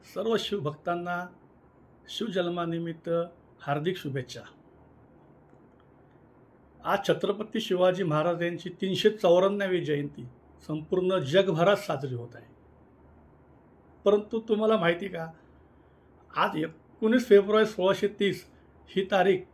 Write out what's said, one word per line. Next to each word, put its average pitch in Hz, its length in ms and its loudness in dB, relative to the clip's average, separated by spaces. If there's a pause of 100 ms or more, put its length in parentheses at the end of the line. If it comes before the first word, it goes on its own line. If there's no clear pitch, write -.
(140)
सर्व 214 240 -2
शिवभक्तांना 175 880 -6 (800)
शिवजन्मानिमित्त 170 1000 -6 (500)
हार्दिक 147 360 -4
शुभेच्छा. 131 440 -10 (2500)
आज 180 140 0 (100)
छत्रपती 202 520 -2
शिवाजी 185 420 2
महाराज 165 400 0
यांची 170 260 -6
तीनशे 190 420 0
चौऱ्याण्णवी 190 760 2
जयंती 143 420 -4 (400)
संपूर्ण 180 520 -2
जगभरात 175 580 4
साजरी 139 380 -6
होत 117 200 -10
आहे. - 120 -20 (1600)
परंतु 208 360 2
तुम्हाला 220 360 0
माहिती 175 320 0
का, 165 220 -10 (1040)
आज 185 200 0
एकोणीस 220 720 -2
फेब्रुवारी 208 380 6
सोळाशे 196 420 0
तीस 202 380 -2 (420)
ही 190 220 -2
तारीख 190 280 4 (160)